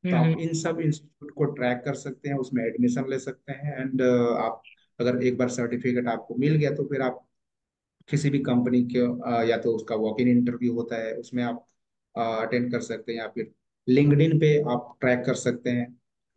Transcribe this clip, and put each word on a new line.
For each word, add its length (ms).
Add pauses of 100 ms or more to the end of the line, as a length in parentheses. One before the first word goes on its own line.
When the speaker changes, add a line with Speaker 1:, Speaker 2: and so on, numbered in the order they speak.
(100)
Speaker 1:
तो 60
Speaker 2:
हम्म, 140
Speaker 1:
आप 80
Speaker 2:
हम्म। 100
Speaker 1:
इन 60
सब 260
institute 500
को 140
track 400
कर 100
सकते 340
हैं, 80
उसमें 280
admission 440
ले 100
सकते 340
हैं। 380
And, 120
अ, 300
आप 300 (380)
अगर 220
एक 160
बार 100
certificate 580
आपको 280
मिल 220
गया, 180
तो 100
फिर 160
आप 260 (840)
किसी 220
भी 80
कंपनी 460
के, 140
अ, 520
या 60
तो 160
उसका 220
वॉक 260
इन 80
interview 460
होता 220
है, 180
उसमें 300
आप, 220 (500)
अ, 40
अटेंड 520
कर 80
सकते 320
हैं, 60
या 100
फिर 240 (380)
LinkedIn 500
पे 200
आप 400
track 240
कर 100
सकते 360
हैं। 300 (360)